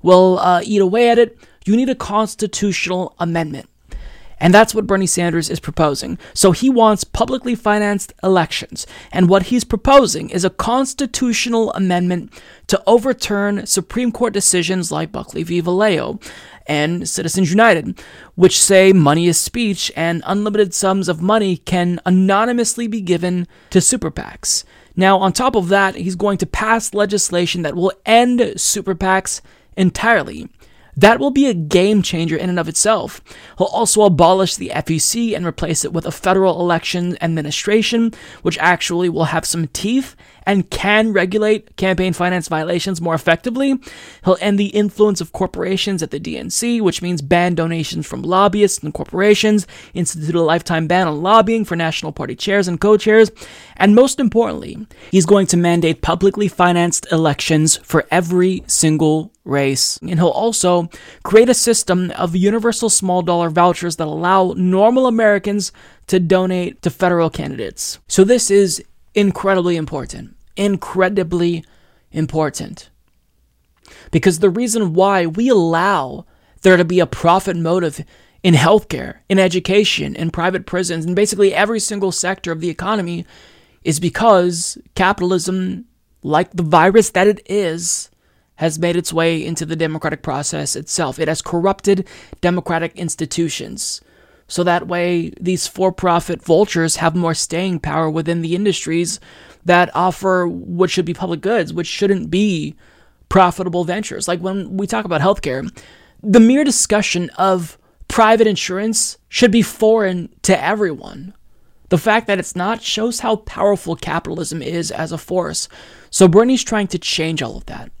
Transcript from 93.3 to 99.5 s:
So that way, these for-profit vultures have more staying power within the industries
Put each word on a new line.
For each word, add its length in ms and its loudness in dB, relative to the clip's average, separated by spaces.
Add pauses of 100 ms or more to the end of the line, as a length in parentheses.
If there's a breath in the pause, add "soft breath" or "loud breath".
So 160 -4
that 220 0
way, 540 -2
these 260 -2
for-profit 800 -2
vultures 520 0
have 200 -2
more 160 -2
staying 480 -4
power 300 -2
within 320 -4
the 120 -4
industries 640 -2 (460 loud breath)